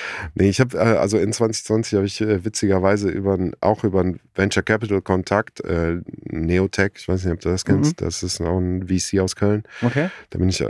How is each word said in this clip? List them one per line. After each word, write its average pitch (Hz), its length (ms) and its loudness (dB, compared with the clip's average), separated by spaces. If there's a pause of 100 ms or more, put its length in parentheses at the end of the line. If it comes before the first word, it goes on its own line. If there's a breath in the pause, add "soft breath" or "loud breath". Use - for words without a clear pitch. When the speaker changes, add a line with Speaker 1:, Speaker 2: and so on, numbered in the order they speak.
(360 loud breath)
Speaker 1:
Nee, 98 140 6
ich 95 120 2
hab, 123 140 0
äh, - 20 -4
also 107 400 4
in 101 160 0
zwanzig 113 320 -2
zwanzig 110 320 0
hab 98 80 2
ich, 98 160 -4
äh, 107 240 0
witzigerweise 98 640 2
über 98 240 0
'n, 92 260 -2
auch 104 240 0
über 95 180 2
'n 90 180 -2 (160)
Venture 98 260 0
Capital 104 400 0
Kontakt, 98 600 0
äh, 85 440 -2
Neotech, 92 920 0
ich - 100 -14
weiß 92 160 0
nicht, 90 100 0
ob 82 60 -4
du - 100 -4
das 92 160 -2
kennst, 147 340 0
Speaker 2:
Mhm. - 60 -4
Speaker 1:
das 85 160 -6
ist 90 200 -6
auch 85 180 0
ein 90 280 -2
V 92 100 0
C 95 240 0
aus 95 140 -2
Köln. 104 280 0 (180)
Speaker 2:
Okay. 139 300 0 (180 loud breath)
Speaker 1:
Da - 80 -8
bin 92 120 2
ich, 87 120 -2
äh, 57 80 -2